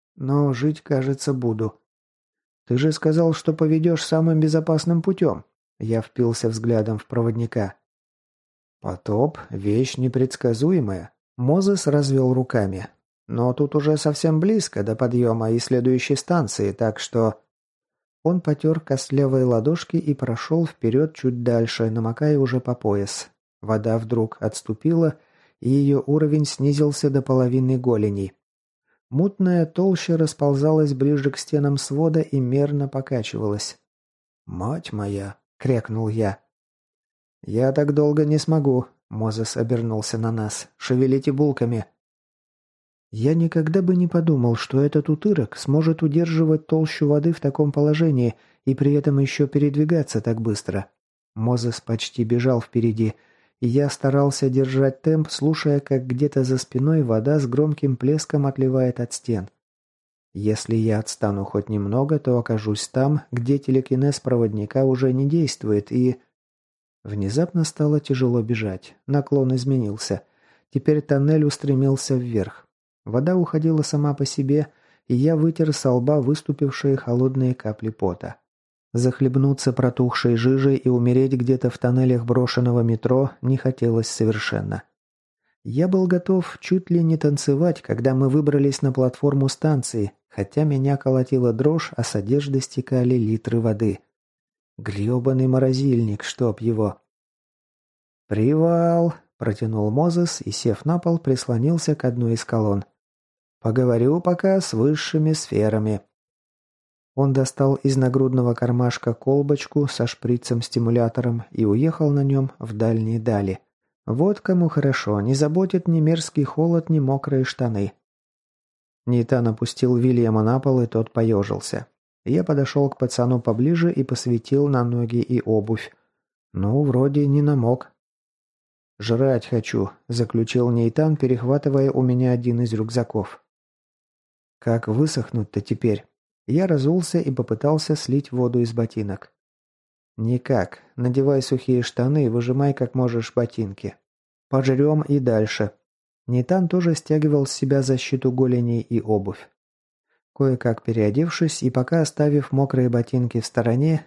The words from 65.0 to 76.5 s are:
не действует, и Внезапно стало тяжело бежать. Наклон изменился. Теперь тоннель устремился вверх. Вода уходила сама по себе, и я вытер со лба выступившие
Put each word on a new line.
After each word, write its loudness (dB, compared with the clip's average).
не 0
действует, 0
и 0
Внезапно -2
стало 0
тяжело 0
бежать. -6
Наклон 0
изменился. -2
Теперь 2
тоннель 2
устремился 0
вверх. -4
Вода 0
уходила 0
сама -2
по -2
себе, -2
и -2
я 2
вытер 0
со 0
лба 2
выступившие -2